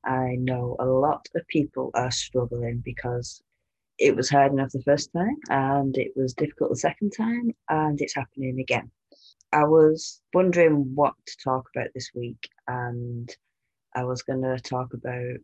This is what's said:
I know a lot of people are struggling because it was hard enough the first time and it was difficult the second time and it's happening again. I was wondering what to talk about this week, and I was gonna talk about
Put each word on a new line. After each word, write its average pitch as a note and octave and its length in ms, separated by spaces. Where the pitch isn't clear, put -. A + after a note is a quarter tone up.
I B2+ 320
know B2 440
a C3 40
lot C3 520
of E3+ 100
people C#3+ 480
are B2 160
struggling A#2+ 720
because B2 560
it C3+ 160
was C3 120
hard C#3 220
enough C3+ 220
the C3 100
first C#3+ 300
time G#3 240
and C3+ 480
it C3 200
was C3 180
difficult - 360
the B2+ 60
second F#3+ 360
time A#3 420
and D#3 320
it's - 160
happening C3 420
again. B2 320
I D3+ 100
was D#3 580
wondering E3+ 640
what C#3+ 180
to - 120
talk C3 360
about - 220
this B2+ 220
week, A#2+ 320
and A#2+ 680
I B2+ 80
was B2+ 200
gonna C3 360
talk B2+ 340
about B2 520